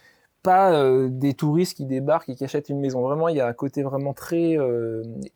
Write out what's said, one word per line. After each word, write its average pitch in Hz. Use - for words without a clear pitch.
Pas, 185
euh, 131
des 131
touristes 160
qui 143
débarquent 139
et 131
qui 139
achètent 147
une 143
maison. 131
Vraiment, 147
il 165
y 139
a 123
un 117
côté 139
vraiment 139
très, 170
euh, 117